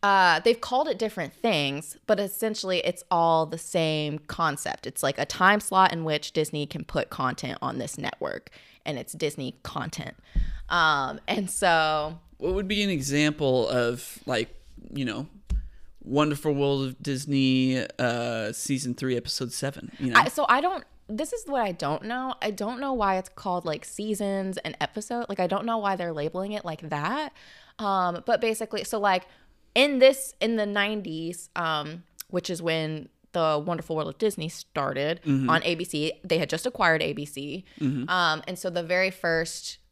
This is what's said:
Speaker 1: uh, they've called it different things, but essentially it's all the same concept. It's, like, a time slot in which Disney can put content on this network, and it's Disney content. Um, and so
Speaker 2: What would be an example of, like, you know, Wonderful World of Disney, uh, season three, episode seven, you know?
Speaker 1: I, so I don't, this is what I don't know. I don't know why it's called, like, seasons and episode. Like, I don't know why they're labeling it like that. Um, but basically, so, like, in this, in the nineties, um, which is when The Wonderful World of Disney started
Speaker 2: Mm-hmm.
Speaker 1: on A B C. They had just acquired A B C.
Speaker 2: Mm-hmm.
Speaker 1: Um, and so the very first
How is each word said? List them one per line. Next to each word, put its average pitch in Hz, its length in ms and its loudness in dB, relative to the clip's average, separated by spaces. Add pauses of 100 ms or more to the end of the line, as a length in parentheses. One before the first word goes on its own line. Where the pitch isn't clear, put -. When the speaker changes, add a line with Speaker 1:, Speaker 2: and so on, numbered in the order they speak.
Speaker 1:
uh, 190 400 8
they've 233 160 6
called 269 260 0
it 233 140 -2
different 185 340 -4
things, 147 640 0 (100)
but 202 140 4
essentially 196 640 -2
it's 175 260 -2
all 165 340 6
the 160 140 -8
same 156 600 0
concept. - 680 -4
It's, - 160 -8
like, 135 160 0
a 135 80 0
time 196 320 6
slot 190 340 4
in 165 120 -4
which 151 260 0
Disney 151 340 -2
can 156 200 -8
put - 260 -2
content - 500 -4
on 135 180 -4
this 120 200 -6
network, - 520 -6 (360)
and 139 140 -6
it's - 140 -12
Disney 143 500 -4
content. - 500 -8 (540)
Um, 156 580 2
and 196 240 -2
so 156 720 2 (180)
Speaker 2:
What 180 160 -2
would 196 140 -2
be 208 160 2
an 202 60 0
example 143 760 2
of, 120 580 0
like, 113 280 -2 (380)
you 139 140 -2
know, 113 200 -4 (760)
Wonderful 147 500 2
World 139 320 2
of 131 180 -8
Disney, 131 760 2 (200)
uh, 117 540 0
season 131 420 -4
three, 127 220 -2
episode 120 340 -4
seven, - 480 -6
you - 140 -2
know? - 80 6
Speaker 1:
I, - 80 2
so 285 200 -2
I 254 120 4
don't, 349 240 -2 (240)
this 240 240 -6
is 466 140 -8
what 277 160 -2
I 196 100 -2
don't 156 320 -4
know. 254 380 -6
I 214 80 -2
don't 208 300 -6
know 277 120 -4
why 202 240 2
it's 190 140 -4
called, 180 340 -4
like, 156 220 -4
seasons 196 720 -4
and - 240 -8
episode. 240 480 -6
Like, 202 100 -4
I 180 60 2
don't 190 180 0
know 226 140 0
why 196 180 0
they're 170 160 -4
labeling 160 400 -4
it 208 140 -6
like 156 240 -8
that. 208 420 -2 (460)
Um, 185 480 0
but 233 160 4
basically, 220 420 -2
so, 220 160 -4
like, 190 260 2 (480)
in 269 240 4
this, 269 400 8
in 226 180 0
the 214 100 0
nineties, 196 880 -2
um, 160 480 -2 (240)
which 180 220 -4
is 170 120 -4
when 160 460 -2 (240)
The 156 320 4
Wonderful 165 320 -2
World 156 120 0
of 147 100 -10
Disney 180 320 0
started 143 760 -2
Speaker 2:
Mm-hmm. 135 260 2
Speaker 1:
on 160 140 4
A 170 100 2
B 165 100 -4
C. 156 280 -2 (100)
They 170 160 2
had 151 120 0
just 165 160 -2
acquired 170 360 2
A 147 120 -2
B 147 100 -6
C. 147 400 -10 (160)
Speaker 2:
Mm-hmm. 139 280 0
Speaker 1:
Um, 170 380 2
and 185 120 -8
so 185 120 -4
the 175 120 -2
very 180 280 2
first 165 680 -2 (140)